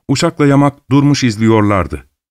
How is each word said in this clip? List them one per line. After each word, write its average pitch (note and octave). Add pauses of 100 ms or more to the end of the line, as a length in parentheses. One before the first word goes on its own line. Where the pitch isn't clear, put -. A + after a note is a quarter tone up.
Uşak'la D3
Yamak C#3+
durmuş C#3+
izliyorlardı. G#2 (220)